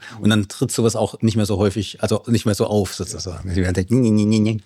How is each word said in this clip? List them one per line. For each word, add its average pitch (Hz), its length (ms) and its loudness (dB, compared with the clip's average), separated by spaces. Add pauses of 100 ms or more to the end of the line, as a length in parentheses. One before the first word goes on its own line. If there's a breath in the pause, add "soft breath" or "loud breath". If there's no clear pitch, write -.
(200 loud breath)
Und 104 120 2
dann 107 180 2
tritt - 220 -4
sowas 110 260 2
auch 107 240 -4
nicht 113 160 2
mehr 107 80 2
so 98 120 -2
häufig, 101 440 -2
also 107 260 -2
nicht 117 180 0
mehr 107 100 2
so 113 100 0
auf, 104 280 0
sozusagen. 87 600 -8
Die 95 80 2
werden 90 140 0
denken, 104 260 2
„Nee, 113 100 2
nee, 107 140 4
nee, 107 140 4
nee, 107 260 0